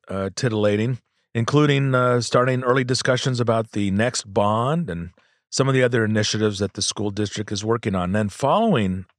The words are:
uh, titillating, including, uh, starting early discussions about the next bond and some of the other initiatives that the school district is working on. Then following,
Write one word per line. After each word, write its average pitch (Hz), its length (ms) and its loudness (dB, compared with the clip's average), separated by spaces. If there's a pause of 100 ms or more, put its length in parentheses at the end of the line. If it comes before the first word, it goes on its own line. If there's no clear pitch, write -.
uh, 95 280 -6
titillating, 110 640 0 (380)
including, 139 580 2
uh, 123 260 2
starting 127 440 2
early 127 200 2
discussions 127 560 0
about 113 340 0
the 101 180 0
next 113 320 0 (100)
bond 113 560 0
and 85 220 -8 (400)
some 135 160 0
of 135 80 2
the 131 80 4
other 120 200 2
initiatives 107 540 0
that 98 160 -2
the 98 80 -8
school 104 300 -4
district 104 400 -6
is 101 120 -6
working 113 300 -2
on. 90 200 -2
Then 107 140 0
following, 135 800 0 (140)